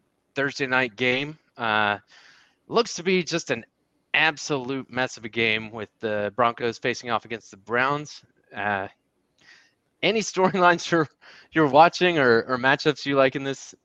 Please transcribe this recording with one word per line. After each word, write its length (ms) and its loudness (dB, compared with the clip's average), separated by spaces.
Thursday 320 -4
night 280 0
game. 440 -2
Uh, 400 0
looks 260 -2
to 80 -12
be 220 0
just 260 -6
an 160 -6
absolute 760 -2
mess 280 -4
of 60 -20
a 60 -10
game 400 -2
with 200 -10
the 360 -4
Broncos 440 -2
facing 320 -6
off 140 -4
against 260 -12
the 60 -20
Browns. 680 -4
Uh, 340 -4
any 180 0
<laughs> 20 -2
storylines 680 2
you're, 180 2
you're 160 4
watching 500 6
or, 300 4
or 100 -2
matchups 480 0
you 100 -2
like 200 4
in 80 -6
this, 420 -10